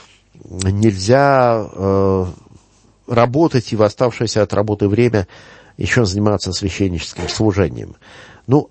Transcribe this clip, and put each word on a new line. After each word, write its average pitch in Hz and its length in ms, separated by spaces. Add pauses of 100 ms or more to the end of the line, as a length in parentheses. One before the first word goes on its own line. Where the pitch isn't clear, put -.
(440)
нельзя, 110 1300
э, 98 540 (800)
работать 123 640
и 113 40
в 107 60
оставшееся 107 600
от 98 120
работы 104 320
время 107 400 (520)
ещё - 260
заниматься 101 480
священническим 87 760
служением. 87 680 (500)
Ну, 135 240